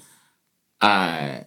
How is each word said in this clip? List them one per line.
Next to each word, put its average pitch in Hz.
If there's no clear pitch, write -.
uh, 82